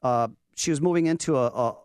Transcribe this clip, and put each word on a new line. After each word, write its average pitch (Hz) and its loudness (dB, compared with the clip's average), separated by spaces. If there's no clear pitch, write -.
Uh, 120 2
she - -4
was 147 0
moving 170 2
into 160 0
a, 123 2
a, 120 -2